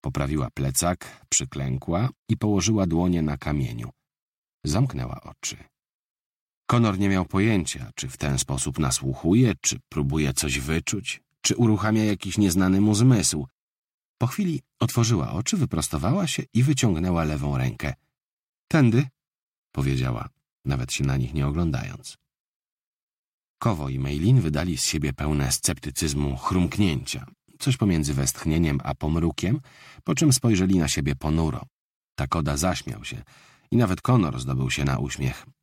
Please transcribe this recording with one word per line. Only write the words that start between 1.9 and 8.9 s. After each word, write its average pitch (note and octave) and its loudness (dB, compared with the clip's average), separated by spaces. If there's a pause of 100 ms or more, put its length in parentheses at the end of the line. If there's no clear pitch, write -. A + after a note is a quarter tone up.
i G#2+ 2
położyła G#2 2
dłonie E2+ 2
na D2 -2
kamieniu. B1 -4 (760)
Zamknęła D2+ -2
oczy. - -12 (1120)
Connor A2+ 2
nie G2+ 2
miał F#2 2
pojęcia, F#2 0
czy C2 -8
w - -16
ten C#2 -2
sposób C2+ -4
nasłuchuje, E2 2